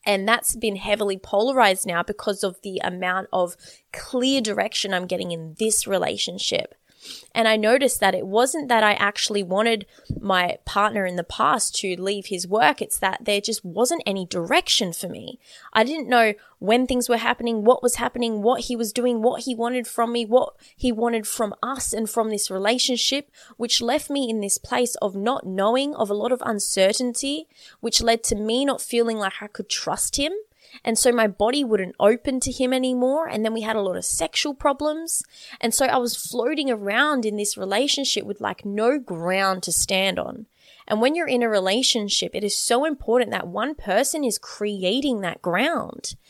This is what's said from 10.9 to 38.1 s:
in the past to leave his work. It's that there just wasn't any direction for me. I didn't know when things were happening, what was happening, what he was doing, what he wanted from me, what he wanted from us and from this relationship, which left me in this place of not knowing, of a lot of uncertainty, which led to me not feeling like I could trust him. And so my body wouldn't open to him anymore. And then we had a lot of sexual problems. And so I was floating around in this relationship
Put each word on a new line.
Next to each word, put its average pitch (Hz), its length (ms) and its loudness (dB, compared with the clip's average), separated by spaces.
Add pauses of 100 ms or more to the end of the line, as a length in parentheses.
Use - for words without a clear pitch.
in 180 120 -2
the 170 80 -2
past - 560 0
to 180 200 -4
leave 196 260 -2
his 185 200 -4
work. 226 340 4
It's - 180 -6
that 190 260 -2
there 208 160 2
just 214 240 -4
wasn't 233 400 0
any 190 200 -2
direction 190 680 0
for 180 160 -8
me. - 280 -14 (360)
I 220 100 6
didn't 285 240 -2
know 226 260 4 (260)
when 240 280 4
things 254 220 0
were 233 80 4
happening, 233 480 -2
what 247 180 6
was 247 120 2
happening, 240 460 -2
what 233 200 2
he 240 160 -4
was 220 160 -4
doing, 240 280 0
what 233 200 2
he 254 120 -4
wanted 233 320 -2
from 233 280 -2
me, 233 120 0
what 240 280 4 (240)
he 247 160 0
wanted 226 340 0
from 214 340 -4
us 254 300 -4
and 214 180 -2
from 220 200 -2
this 208 200 -4
relationship, 240 800 0 (280)
which 233 240 0
left 254 280 -2
me 277 200 -2
in 220 100 -2
this 202 180 -2
place 240 440 -2
of 190 120 -2
not 208 320 -2
knowing, 220 500 0
of 208 140 0
a 208 40 0
lot 214 180 0
of 247 140 0
uncertainty, 233 1040 0 (320)
which 226 200 2
led 233 220 2
to - 120 0
me 220 280 0
not 269 180 0
feeling 233 360 0
like 196 240 -4
I 208 60 -14
could - 200 -12
trust - 480 -4
him. 285 160 0 (520)
And 226 140 0
so 247 140 6
my 233 160 4
body 240 360 2
wouldn't 208 360 0
open 247 400 4
to 254 120 -2
him 254 220 0
anymore. 254 540 0
And 214 180 -2
then 220 80 0
we 226 80 -4
had 214 140 -2
a 214 60 0
lot 185 140 -2
of 180 100 -6
sexual - 500 -2
problems. 302 640 -2 (400)
And 226 100 0
so 269 140 4
I 254 120 2
was 240 180 0
floating 269 560 -2
around 226 560 2
in 214 80 -2
this 208 200 -2
relationship 214 720 0